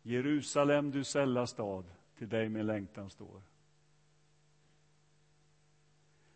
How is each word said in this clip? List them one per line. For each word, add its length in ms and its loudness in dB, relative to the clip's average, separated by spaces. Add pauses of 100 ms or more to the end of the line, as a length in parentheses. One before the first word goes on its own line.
"Jerusalem, 880 2
du 140 -2
sälla 420 2
stad, 380 -4 (340)
till 100 -10
dig 200 0
min 180 -2
längtan 440 -4
står." 320 -18 (3000)